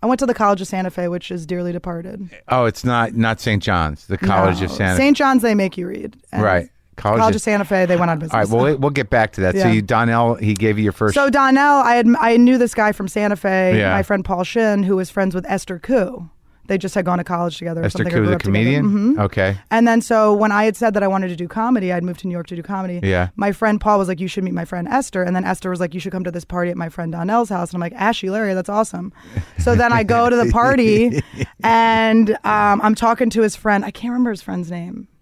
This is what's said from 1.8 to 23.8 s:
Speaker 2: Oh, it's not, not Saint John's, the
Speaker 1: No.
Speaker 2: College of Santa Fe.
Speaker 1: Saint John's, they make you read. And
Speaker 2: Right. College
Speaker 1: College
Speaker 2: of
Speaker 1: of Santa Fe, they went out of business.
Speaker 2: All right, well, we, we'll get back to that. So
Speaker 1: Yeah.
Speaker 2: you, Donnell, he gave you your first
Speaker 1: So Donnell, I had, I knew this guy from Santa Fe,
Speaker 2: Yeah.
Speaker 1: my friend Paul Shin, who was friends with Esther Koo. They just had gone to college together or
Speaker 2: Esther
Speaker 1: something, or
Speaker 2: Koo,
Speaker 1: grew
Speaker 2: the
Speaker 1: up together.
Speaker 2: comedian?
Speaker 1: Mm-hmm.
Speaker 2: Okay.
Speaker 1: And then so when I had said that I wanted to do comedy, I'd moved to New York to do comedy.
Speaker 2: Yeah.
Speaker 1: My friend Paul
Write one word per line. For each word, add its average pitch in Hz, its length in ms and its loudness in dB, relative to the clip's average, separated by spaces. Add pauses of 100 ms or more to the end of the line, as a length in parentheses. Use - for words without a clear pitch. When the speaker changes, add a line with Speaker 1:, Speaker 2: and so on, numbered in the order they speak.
Speaker 2:
Oh, 123 160 2
it's 110 180 -4
not, 117 320 0
not 113 260 0
Saint 104 220 -2
John's, 82 420 -2
the 95 160 -6
Speaker 1:
No. 92 60 -2
Speaker 2:
College 95 340 2
of 90 80 -2
Santa 95 220 -2
Fe. 90 60 2
Speaker 1:
Saint 277 200 4
John's, 269 240 2
they 220 140 2
make 190 240 0
you 175 80 -8
read. 208 280 -12 (160)
And 104 120 -2
Speaker 2:
Right. 90 260 2 (260)
College 110 260 0
Speaker 1:
College 220 140 4
Speaker 2:
of - 20 -4
Speaker 1:
of 214 40 -6
Santa 208 240 -2
Fe, 185 220 0
they 180 80 2
went 170 160 0
out 165 40 0
of 151 40 -4
business. 156 140 -10
Speaker 2:
All 117 80 2
right, 101 80 0
well, 117 240 2
we, - 20 0
we'll 135 160 0
get 135 180 -2
back 113 240 2
to - 80 -4
that. 90 140 2
So 190 100 2
Speaker 1:
Yeah. 117 60 4
Speaker 2:
you, 110 100 4
Donnell, 117 540 2
he 107 180 0
gave 104 240 0
you 107 60 0
your 101 100 2
first 107 220 0
Speaker 1:
So 277 160 2
Donnell, 277 500 4
I 240 140 4
had, 240 120 4 (120)
I 233 180 4
knew 247 220 6
this 233 160 0
guy 214 160 2
from 202 160 -6
Santa 208 280 -2
Fe, 185 440 2
Speaker 2:
Yeah. 98 160 2
Speaker 1:
my - 80 0
friend 190 200 -2
Paul 185 200 -2
Shin, 208 400 0
who 190 120 0
was 185 140 -4
friends 190 240 -2
with 180 160 -6
Esther 190 300 -6
Koo. 202 500 -2 (380)
They 196 120 0
just 185 160 -6
had 190 100 0
gone 175 140 0
to 175 40 -6
college 175 360 -6
together 165 220 -6
or 165 40 -2
Speaker 2:
Esther - 140 -4
Speaker 1:
something, 170 140 0
or - 20 0
Speaker 2:
Koo, 117 60 2
Speaker 1:
grew 104 80 2
Speaker 2:
the 101 80 2
Speaker 1:
up - 40 -6
together. 98 160 0
Speaker 2:
comedian? 123 280 2
Speaker 1:
Mm-hmm. 127 340 2
Speaker 2:
Okay. 98 360 0 (140)
Speaker 1:
And 233 180 4
then 226 140 4
so 214 320 2
when 214 180 2
I 208 120 2
had 220 120 0
said 226 200 0
that 202 80 0
I 202 40 2
wanted 190 200 -2
to 180 80 -6
do 175 120 -8
comedy, 220 460 -2
I'd 175 100 -4
moved 180 180 -8
to 190 60 -8
New 180 60 -6
York 170 140 -8
to 180 80 -12
do 170 80 -10
comedy. 185 400 -8
Speaker 2:
Yeah. 92 320 0
Speaker 1:
My 202 160 -2
friend 214 280 0
Paul 208 200 2